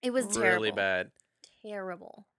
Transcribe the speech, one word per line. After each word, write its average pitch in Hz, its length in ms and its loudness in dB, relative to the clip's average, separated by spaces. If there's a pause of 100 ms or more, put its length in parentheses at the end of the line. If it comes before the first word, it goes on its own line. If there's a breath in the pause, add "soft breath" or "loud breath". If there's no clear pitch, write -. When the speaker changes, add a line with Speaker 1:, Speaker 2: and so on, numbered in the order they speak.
Speaker 1:
It 254 100 -2
was 240 160 0
Speaker 2:
really 185 420 2
Speaker 1:
terrible. - 0 -
Speaker 2:
bad. 95 420 0 (500)
Speaker 1:
Terrible. 196 640 -10 (120)